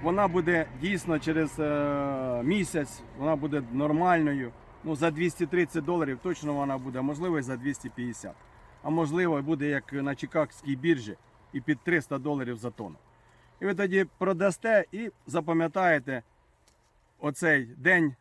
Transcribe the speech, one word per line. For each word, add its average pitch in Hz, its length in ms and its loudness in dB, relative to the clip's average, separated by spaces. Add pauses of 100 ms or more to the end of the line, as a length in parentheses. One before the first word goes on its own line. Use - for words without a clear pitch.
Вона 190 240 2
буде 170 380 2 (160)
дійсно 170 380 0
через, 160 400 0
е, 143 840 -2
місяць, 165 580 0 (160)
вона 151 180 0
буде 143 360 -2
нормальною. 151 800 2 (320)
Ну, 160 120 -2
за 160 160 2
двісті 170 340 -2
тридцять 160 400 0
доларів 147 380 -2
точно 151 300 -4
вона 139 240 -2
буде, 127 240 -6
можливо, 151 380 0
і - 20 -2
за 127 160 -4
двісті 131 320 -4
п'ятдесят. 117 460 -8 (480)
А 139 60 -4
можливо, 160 520 2
буде, 147 260 -2
як 143 260 -2
на 139 220 -2
Чикагській 139 600 -2
біржі, 127 400 0 (380)
і 139 80 -6
під 147 180 -2
триста 156 380 0
доларів 131 400 -4
за 113 140 -8
тонну. 87 260 -12 (640)
І - 40 -4
ви 196 80 0
тоді 190 320 2 (120)
продасте 190 720 2
і 214 180 -6 (180)
запам'ятаєте 160 960 2 (960)
оцей 147 460 2
день 143 560 2